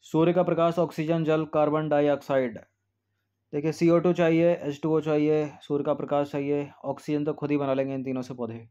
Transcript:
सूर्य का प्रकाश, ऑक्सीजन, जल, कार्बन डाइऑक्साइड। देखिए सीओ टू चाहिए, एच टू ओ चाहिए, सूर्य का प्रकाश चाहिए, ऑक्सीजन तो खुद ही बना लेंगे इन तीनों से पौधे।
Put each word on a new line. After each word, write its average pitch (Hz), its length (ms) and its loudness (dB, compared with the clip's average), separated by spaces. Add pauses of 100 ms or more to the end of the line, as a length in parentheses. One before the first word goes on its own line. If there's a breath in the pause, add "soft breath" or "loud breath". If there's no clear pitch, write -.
सूर्य 165 280 2
का 180 100 4
प्रकाश, 165 360 0
ऑक्सीजन, 160 440 0
जल, 156 220 0
कार्बन 151 440 0
डाइऑक्साइड। 139 680 0 (960)
देखिए 147 180 -2
सीओ 170 280 4
टू 175 140 2
चाहिए, 170 380 4
एच 143 320 -4
टू 160 140 2
ओ - 40 2
चाहिए, 151 600 0
सूर्य 143 220 -4
का 147 100 0
प्रकाश 143 380 -2
चाहिए, 143 400 -4 (140)
ऑक्सीजन 147 400 -4
तो 151 80 -4
खुद 143 180 -4
ही 147 60 2
बना 139 160 0
लेंगे 135 200 -2
इन 135 100 -6
तीनों 131 180 -6
से 123 120 -12
पौधे। 117 380 -10